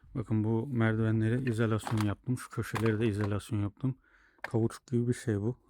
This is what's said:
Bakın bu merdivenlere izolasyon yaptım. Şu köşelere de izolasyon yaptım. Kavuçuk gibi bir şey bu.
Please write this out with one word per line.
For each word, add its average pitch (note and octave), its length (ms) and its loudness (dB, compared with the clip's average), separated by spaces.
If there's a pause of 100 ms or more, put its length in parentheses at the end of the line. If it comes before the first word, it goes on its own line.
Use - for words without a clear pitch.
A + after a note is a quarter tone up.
(160)
Bakın A2 280 0
bu A2+ 240 0
merdivenlere A2+ 720 2
izolasyon A2 680 0
yaptım. B2 300 -2
Şu - 120 -14
köşelere A2 500 0
de A#2 80 2
izolasyon G#2 540 -2
yaptım. C3 340 -2 (460)
Kavuçuk - 460 -2
gibi A#2+ 200 0
bir A#2+ 60 2
şey G#2 280 -2
bu. A#2+ 160 -2 (120)